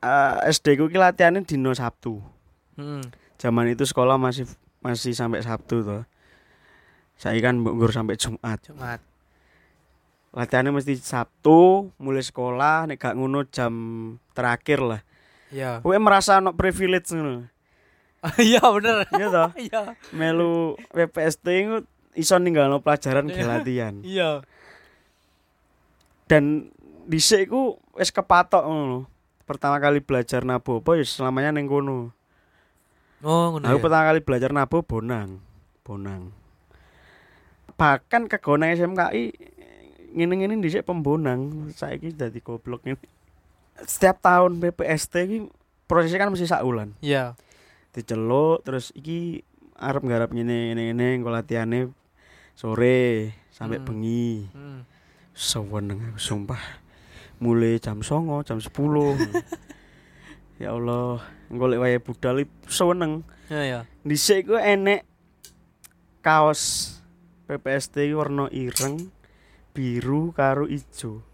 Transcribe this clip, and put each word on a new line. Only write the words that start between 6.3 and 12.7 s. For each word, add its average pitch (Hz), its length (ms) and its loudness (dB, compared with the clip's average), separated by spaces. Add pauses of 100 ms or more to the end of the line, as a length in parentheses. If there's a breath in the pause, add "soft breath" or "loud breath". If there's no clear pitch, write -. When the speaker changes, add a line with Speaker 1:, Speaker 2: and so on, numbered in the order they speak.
Speaker 1:
Saiki 110 240 -2
kan 123 160 2
mbok 113 160 0
nggur 117 200 2
sampai 110 240 -4
Jumat. 110 440 -6
Speaker 2:
Jumat. 127 400 -14 (1300)
Speaker 1:
Latihane 127 380 0
mesti 139 260 -2
Sabtu, 170 1000 6
mulai 135 240 -4
sekolah, 131 680 0